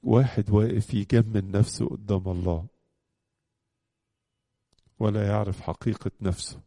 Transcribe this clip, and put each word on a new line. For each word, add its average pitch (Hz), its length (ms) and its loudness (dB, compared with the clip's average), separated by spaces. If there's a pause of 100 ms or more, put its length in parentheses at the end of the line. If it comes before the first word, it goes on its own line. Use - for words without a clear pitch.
واحد 120 480 2
واقف 107 440 2
يجمل 107 560 2
نفسه 107 360 0
قدام 98 420 -4
الله، 90 380 -2 (2250)
ولا 107 280 0
يعرف 101 340 -2
حقيقة - 500 -4 (100)
نفسه. - 460 -6